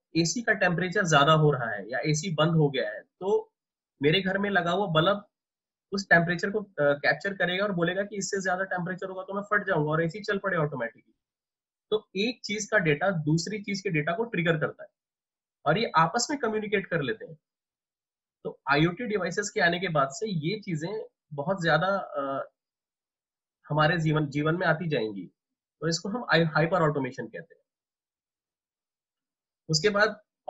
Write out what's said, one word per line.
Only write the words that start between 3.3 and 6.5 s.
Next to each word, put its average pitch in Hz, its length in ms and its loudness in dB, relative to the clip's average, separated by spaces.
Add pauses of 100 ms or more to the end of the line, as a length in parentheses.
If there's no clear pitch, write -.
मेरे 165 180 4
घर 190 180 -2
में 202 120 -2
लगा 175 200 0
हुआ 196 160 0
बल्ब 180 420 2 (640)
उस 196 160 -6
temperature 175 420 4